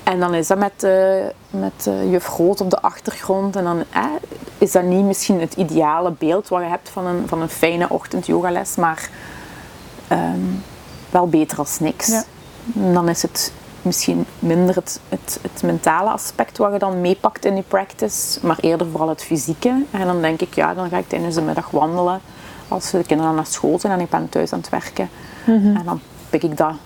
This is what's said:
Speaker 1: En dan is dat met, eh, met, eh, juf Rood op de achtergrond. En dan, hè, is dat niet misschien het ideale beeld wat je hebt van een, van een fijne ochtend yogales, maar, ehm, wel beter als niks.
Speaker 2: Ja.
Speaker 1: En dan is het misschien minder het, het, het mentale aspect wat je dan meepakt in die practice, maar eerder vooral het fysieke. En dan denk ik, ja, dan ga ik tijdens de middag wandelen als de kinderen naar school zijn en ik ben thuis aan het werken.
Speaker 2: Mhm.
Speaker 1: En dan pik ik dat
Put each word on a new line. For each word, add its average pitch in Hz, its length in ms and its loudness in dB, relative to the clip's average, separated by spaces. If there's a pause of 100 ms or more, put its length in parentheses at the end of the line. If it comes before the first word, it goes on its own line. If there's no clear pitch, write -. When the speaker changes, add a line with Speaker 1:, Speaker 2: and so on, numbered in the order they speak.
Speaker 1:
En 185 160 2
dan 175 140 2
is 165 140 0
dat 190 100 4
met, 202 260 -2
eh, 190 320 4 (340)
met, 190 380 -4
eh, 190 240 2
juf 175 160 2
Rood 185 340 2
op 185 80 0
de - 120 2
achtergrond. 196 720 -2
En 196 80 0
dan, 170 260 0
hè, 202 180 0 (500)
is 202 140 2
dat 180 120 4
niet 180 220 4
misschien 196 340 2
het 165 140 -2
ideale 165 580 2
beeld 170 360 0
wat 180 140 0
je 170 60 -4
hebt 175 220 -6
van 185 160 -6
een, 175 220 -2
van 165 140 -2
een 160 80 -4
fijne 170 400 0
ochtend - 360 -4
yogales, 175 500 0
maar, 165 340 -2 (1000)
ehm, 175 320 0 (680)
wel 180 180 4
beter 156 300 2
als - 220 -4
niks. - 280 -2
Speaker 2:
Ja. 226 160 2 (600)
Speaker 1:
En 180 100 4
dan 175 160 4
is 170 120 0
het - 300 -4 (300)
misschien 170 440 0 (140)
minder 175 360 4
het, - 240 -4 (100)
het, - 320 -6
het - 220 -8
mentale 170 460 2
aspect - 480 -4
wat 208 160 2
je 202 60 0
dan 190 220 0
meepakt 185 440 0
in 202 80 4
die 196 140 -2
practice, - 800 -2
maar 160 160 2
eerder 165 280 2
vooral 160 200 -2
het 156 140 -4
fysieke. 247 680 0
En 190 140 -2
dan 180 160 0
denk 160 200 0
ik, 175 140 -6
ja, 160 180 2
dan 180 160 -4
ga 175 80 -2
ik 180 120 -4
tijdens 170 260 -2
de 170 60 0
middag 160 280 -2
wandelen 175 500 0 (480)
als 190 240 -4
de 175 140 2
kinderen 160 300 2
naar 156 100 0
school 156 340 0
zijn 202 140 0
en 180 60 0
ik 170 100 -2
ben 165 200 -2
thuis 160 240 0
aan 175 60 -4
het 165 100 -12
werken. - 400 -4 (340)
Speaker 2:
Mhm. 208 320 6
Speaker 1:
En 196 100 0
dan 170 140 -2 (300)
pik 160 140 2
ik 151 140 -2
dat 156 140 0 (140)